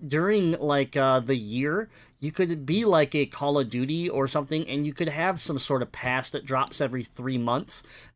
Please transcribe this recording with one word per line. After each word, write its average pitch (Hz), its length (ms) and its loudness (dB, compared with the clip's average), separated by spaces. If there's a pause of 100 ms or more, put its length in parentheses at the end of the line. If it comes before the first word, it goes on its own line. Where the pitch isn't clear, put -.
during, 170 460 2
like, 143 440 0
uh, 135 240 4
the 127 160 0
year, 135 540 -2 (300)
you 151 120 -4
could 165 320 0
be 202 220 0
like 156 280 6
a 147 120 2
Call 143 320 0
of 123 100 2
Duty 143 400 -2
or 135 180 0
something, 156 400 -2
and 147 200 -2
you 143 80 -4
could 160 160 -2
have 165 280 -2
some 143 200 -2
sort 131 240 0
of - 100 -6
pass 127 380 -4
that 139 160 -8
drops 131 340 -2
every 127 220 -2
three 127 340 -6
months 120 460 -2 (320)